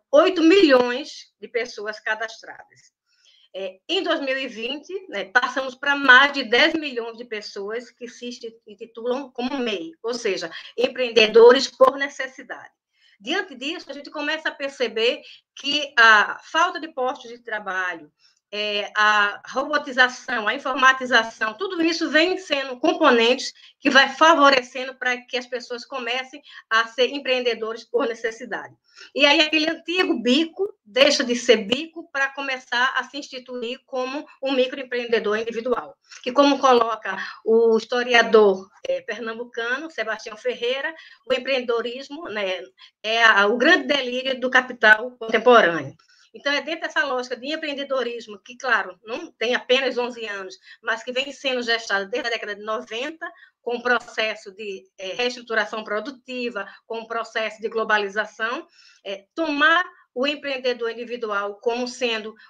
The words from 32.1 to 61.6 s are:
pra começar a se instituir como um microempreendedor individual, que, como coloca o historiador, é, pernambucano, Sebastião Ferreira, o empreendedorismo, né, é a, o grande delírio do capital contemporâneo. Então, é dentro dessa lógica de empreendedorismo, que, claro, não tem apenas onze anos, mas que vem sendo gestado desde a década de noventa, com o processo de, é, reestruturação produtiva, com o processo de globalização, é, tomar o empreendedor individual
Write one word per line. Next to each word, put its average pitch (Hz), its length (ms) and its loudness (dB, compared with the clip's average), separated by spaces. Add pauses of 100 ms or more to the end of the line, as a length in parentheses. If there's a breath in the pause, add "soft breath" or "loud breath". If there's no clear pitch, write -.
pra 269 180 -2
começar 262 640 -4
a 247 80 -4
se 247 140 -16
instituir 254 680 -10
como 262 400 -8 (160 loud breath)
um 269 120 -2
microempreendedor 240 840 -2
individual, 226 600 -6 (260 loud breath)
que, 247 80 -6
como 277 280 4
coloca 226 580 2 (260 loud breath)
o 226 320 6
historiador, 220 920 4 (180)
é, 180 140 -4
pernambucano, 240 920 -8
Sebastião 220 460 -8
Ferreira, 254 580 -4 (340 loud breath)
o 262 40 0
empreendedorismo, 254 960 -4
né, 190 320 -4 (420 loud breath)
é 226 180 0
a, 202 260 8
o 233 100 2
grande 285 300 4
delírio 254 520 -2
do 254 100 -4
capital 247 680 4
contemporâneo. 214 760 4 (400 soft breath)
Então, - 180 -6
é 285 80 0
dentro 311 220 -8
dessa 320 240 -2
lógica 247 320 -4
de 240 100 -12
empreendedorismo, 262 960 -6
que, 247 140 -20
claro, 202 480 -4
não 285 260 -10
tem 233 240 -2
apenas 254 420 0
onze 240 280 -6
anos, 196 340 -12 (240 loud breath)
mas 226 180 -4
que 254 120 -10
vem 269 180 -4
sendo 254 320 -4
gestado 226 460 -2
desde 240 180 -6
a 233 40 -4
década 214 240 -6
de 202 60 -14
noventa, 226 640 -8 (360 soft breath)
com 240 160 -4
o 233 40 -12
processo 226 720 -4
de, 190 300 -12 (140)
é, 190 160 -10
reestruturação 226 680 -4
produtiva, 220 840 -8 (180 loud breath)
com 226 140 -10
o 226 80 -12
processo 220 540 -8
de 220 80 -6
globalização, 214 960 -4 (380 soft breath)
é, 196 280 -12
tomar 320 560 0 (240 loud breath)
o 254 140 -2
empreendedor 254 640 -4
individual 220 720 -6